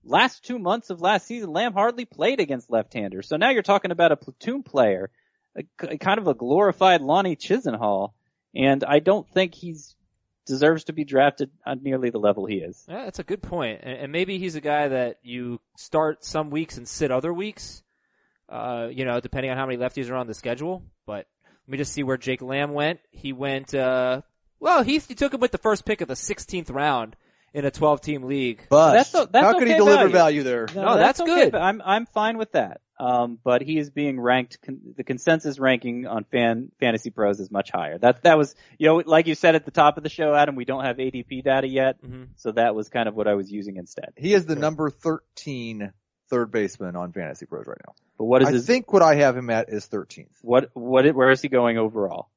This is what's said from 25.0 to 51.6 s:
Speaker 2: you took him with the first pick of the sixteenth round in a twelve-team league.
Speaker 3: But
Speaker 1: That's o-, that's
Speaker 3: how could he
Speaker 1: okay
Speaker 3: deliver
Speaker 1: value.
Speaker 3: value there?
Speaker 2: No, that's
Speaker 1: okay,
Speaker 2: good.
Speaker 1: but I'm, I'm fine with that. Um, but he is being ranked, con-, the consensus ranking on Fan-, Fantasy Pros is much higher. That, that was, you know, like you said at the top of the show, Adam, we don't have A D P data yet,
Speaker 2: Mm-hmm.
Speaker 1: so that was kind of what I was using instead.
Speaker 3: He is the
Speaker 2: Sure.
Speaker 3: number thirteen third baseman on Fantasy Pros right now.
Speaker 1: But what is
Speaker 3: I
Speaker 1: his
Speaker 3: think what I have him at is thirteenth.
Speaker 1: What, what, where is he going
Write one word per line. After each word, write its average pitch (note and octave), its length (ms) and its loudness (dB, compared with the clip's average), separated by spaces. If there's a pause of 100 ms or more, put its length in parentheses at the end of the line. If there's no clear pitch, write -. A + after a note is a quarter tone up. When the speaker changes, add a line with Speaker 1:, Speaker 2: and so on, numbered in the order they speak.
Speaker 2:
you B3 60 -14
took C#4 180 -2
him C4+ 80 -6
with B3 120 0
the - 60 -6
first G#3+ 260 -2
pick G#3+ 160 -4
of E3+ 80 -6
the C3 80 -8
sixteenth - 540 -10
round C3 440 -2 (400)
in C#3+ 100 -6
a C#3 60 0
twelve-team D3 540 0
league. B2+ 440 -4
Speaker 3:
But D3+ 260 8
Speaker 1:
That's B3 200 6
o-, D#4+ 120 2
that's F3+ 200 6
Speaker 3:
how A3 120 8
could B3 100 4
he A3 60 4
Speaker 1:
okay - 40 4
Speaker 3:
deliver G3+ 300 8
Speaker 1:
value. - 40 2
Speaker 3:
value D#3 300 6
there? A#2+ 320 -2
Speaker 2:
No, G3 220 2
that's G#3+ 240 4
Speaker 1:
okay, E4+ 140 0 (100)
Speaker 2:
good. D#3 80 4
Speaker 1:
but F#3 100 0
I'm, G3 220 0
I'm G#3 220 0
fine A3 300 -2
with A3 160 -6
that. A2+ 280 -2 (200)
Um, A#2+ 420 -2
but B2 200 2
he D#3 160 -2
is D3 120 -4
being C#3 300 -4
ranked, A#2+ 440 0
con-, B2 320 -16
the C3 60 -10
consensus C#3+ 560 -2
ranking B2+ 480 0
on G#2+ 180 -6
Fan-, A#2+ 540 0
Fantasy A#2 320 -2
Pros G2+ 300 -2
is F#2 100 -10
much G2+ 220 -4
higher. E2 260 -6
That, A#2+ 240 2
that E3 160 6
was, C#3+ 160 0 (240)
you D3+ 80 2
know, D#3+ 180 4
like D#3+ 220 4
you D#3+ 80 0
said D#3+ 220 4
at D#3 80 -2
the - 80 -14
top D3+ 240 4
of D3+ 80 -12
the D#3 40 -8
show, D3+ 260 0
Adam, D3 200 2
we B2 100 -8
don't C3 200 -6
have B2+ 160 -4
A C3 100 -2
D B2+ 140 -10
P C3 180 -12
data C3+ 240 0
yet, C3 340 0
Speaker 2:
Mm-hmm. B2+ 240 -18 (120)
Speaker 1:
so - 160 -8
that A2+ 240 0
was G#2+ 140 -8
kind A#2 180 -2
of G#2+ 80 -6
what G#2+ 100 -2
I G#2 80 2
was G2 160 -4
using G2+ 260 -10
instead. - 400 -16
Speaker 3:
He E3 180 -2
is F#3 120 2
the D#3 80 -2
Speaker 2:
Sure. C#3+ 60 -4
Speaker 3:
number D3+ 280 -2
thirteen A#2 1040 -8 (380)
third A#2+ 220 0
baseman G2 440 -4
on F2 160 -8
Fantasy D#2 340 -10
Pros - 200 -12
right - 200 -14
now. - 80 -20 (240)
Speaker 1:
But A2+ 80 -4
what B2+ 160 6
is C3+ 60 4
Speaker 3:
I C#3+ 40 0
Speaker 1:
his B2 140 0
Speaker 3:
think B3 260 0
what F#3+ 100 6
I D#3+ 140 8
have C3+ 200 4
him B2 140 -8
at A2+ 180 0
is G#2 180 -8
thirteenth. - 540 -12
Speaker 1:
What, B2 340 2
what, C3 400 4
where C3 160 4
is C3 120 4
he D3 60 -6
going A#2+ 300 2